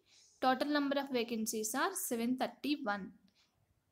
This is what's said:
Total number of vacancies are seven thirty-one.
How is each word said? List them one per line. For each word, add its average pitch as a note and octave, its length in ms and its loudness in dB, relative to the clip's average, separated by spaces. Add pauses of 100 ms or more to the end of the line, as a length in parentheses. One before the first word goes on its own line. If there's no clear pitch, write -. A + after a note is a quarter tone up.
(400)
Total B3+ 260 4
number C#4 320 2
of C#4 120 -2
vacancies A3+ 640 -2
are D#4+ 200 2
seven B3 440 0
thirty-one. B3 720 -2 (800)